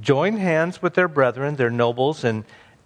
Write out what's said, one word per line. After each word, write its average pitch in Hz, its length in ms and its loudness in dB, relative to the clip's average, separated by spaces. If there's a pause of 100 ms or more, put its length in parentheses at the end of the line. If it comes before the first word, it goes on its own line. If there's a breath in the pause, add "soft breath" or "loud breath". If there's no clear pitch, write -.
joined 151 400 2
hands 170 420 0
with 170 120 -2
their 180 120 4
brethren, 139 480 0
their 127 160 0
nobles, 120 540 0
and 110 200 -2 (420 soft breath)